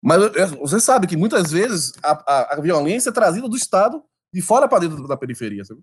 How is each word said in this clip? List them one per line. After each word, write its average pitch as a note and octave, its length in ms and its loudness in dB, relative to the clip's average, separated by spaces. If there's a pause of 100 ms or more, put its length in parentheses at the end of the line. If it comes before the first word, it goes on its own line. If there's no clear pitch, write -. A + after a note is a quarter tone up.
Mas D#3 180 6
eu, G#3 140 2
eu, F3+ 120 2 (120)
você D3 200 -2
sabe A#3+ 280 4
que F3 100 -4
muitas F#3+ 340 0
vezes F#3 520 -2
a, D3 80 -2
a, C#3 460 0
a D3+ 40 -6
violência E3+ 480 0
é A#3 40 -6
trazida A3+ 360 0
do A3+ 80 -6
Estado A#3 460 0 (280)
de F3+ 120 -6
fora C4 260 2
pra G#3+ 120 4
dentro D3+ 280 -6
da C3+ 80 -4
periferia, A2+ 480 -10
sabe? A2 180 -20